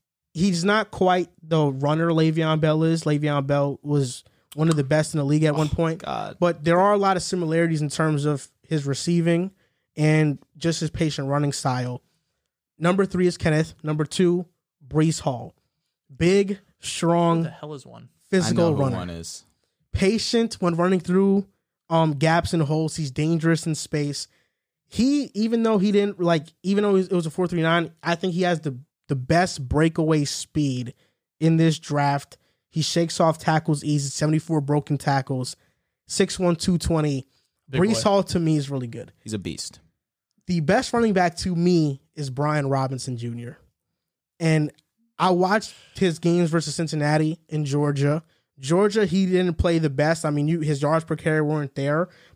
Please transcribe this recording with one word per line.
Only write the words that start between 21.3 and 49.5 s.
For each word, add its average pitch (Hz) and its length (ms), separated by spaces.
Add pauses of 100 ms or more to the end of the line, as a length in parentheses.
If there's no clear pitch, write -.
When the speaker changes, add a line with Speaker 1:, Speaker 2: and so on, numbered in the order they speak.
Speaker 1:
um, 165 220
gaps 160 400
and 165 100
holes. 156 320
He's 151 160
dangerous 160 560
in 160 80
space. 147 540 (600)
He, 269 460
even 226 300
though 220 140
he 196 120
didn't, 202 300
like, 170 260 (160)
even 196 220
though 202 100
it 190 160
was 175 160
a 156 40
four 180 180
three 170 140
nine, 165 280 (140)
I 170 100
think 175 200
he 180 80
has 175 180
the, 135 180 (300)
the 143 80
best 131 520
breakaway 160 560
speed 135 720 (460)
in 165 160
this 160 240
draft. 143 580 (300)
He 160 140
shakes 170 360
off 160 200
tackles 156 440
easy, 143 280
seventy-four 156 500
broken 147 360
tackles, 135 600 (500)
six - 320
one, 175 160
two 170 240
twenty. 151 480 (420)
Speaker 3:
Big 143 120
Speaker 1:
Breece 208 240
Speaker 3:
boy. 214 60
Speaker 1:
Hall 196 140
to 190 140
me 160 180
is 139 140
really 131 160
good. 117 320
Speaker 2:
He's 110 140
a 104 80
beast. - 400 (680)
Speaker 1:
The 175 140
best 190 320
running 233 220
back 175 240
to 180 180
me 170 440 (140)
is 139 160
Brian 147 380
Robinson 135 480
Junior. 120 420 (800)
And 156 320 (480)
I 180 120
watched 185 440 (220)
his 170 240
games 170 300
versus 156 260
Cincinnati 156 720
in 151 160
Georgia. 143 580 (380)
Georgia, 196 440
he 185 220
didn't 180 280